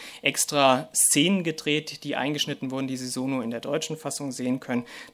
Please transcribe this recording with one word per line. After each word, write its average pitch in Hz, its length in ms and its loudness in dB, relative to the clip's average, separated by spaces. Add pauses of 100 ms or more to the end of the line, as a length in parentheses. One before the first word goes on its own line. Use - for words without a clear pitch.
(200)
extra 139 720 4
Szenen 175 520 4
gedreht, 151 600 -2
die 143 100 -4
eingeschnitten 135 560 -2
wurden, 131 180 -4
die 131 100 -6
Sie 127 100 -8
so 127 180 -4
nur 135 160 -2
in 117 80 -4
der 117 100 -6
deutschen 156 360 -4
Fassung 143 360 -8
sehen 127 280 -2
können. 120 240 -2 (300)